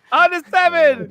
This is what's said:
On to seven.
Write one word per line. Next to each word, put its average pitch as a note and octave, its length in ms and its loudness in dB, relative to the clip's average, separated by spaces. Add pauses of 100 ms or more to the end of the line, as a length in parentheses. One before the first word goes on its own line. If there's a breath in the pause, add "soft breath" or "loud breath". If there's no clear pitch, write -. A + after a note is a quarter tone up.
(100)
On E4 200 2
to F4 180 -6
seven. E4 600 0